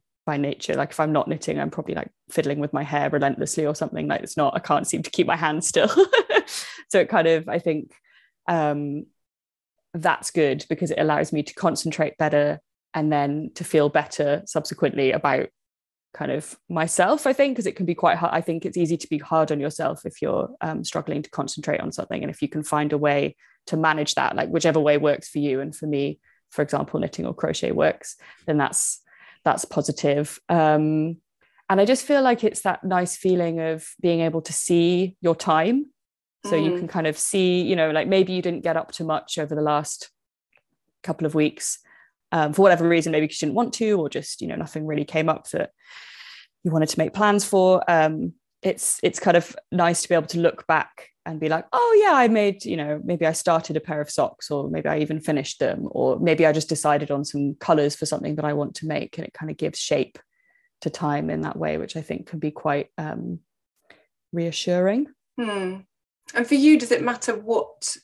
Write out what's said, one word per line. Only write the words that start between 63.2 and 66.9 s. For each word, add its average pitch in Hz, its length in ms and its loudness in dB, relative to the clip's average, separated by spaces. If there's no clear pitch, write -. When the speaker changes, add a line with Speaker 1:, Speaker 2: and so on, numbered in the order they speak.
Speaker 1:
reassuring. 180 760 0
Speaker 2:
Hmm. 196 420 -4
And 240 120 0
for - 80 2
you, 302 240 8
does 240 140 -2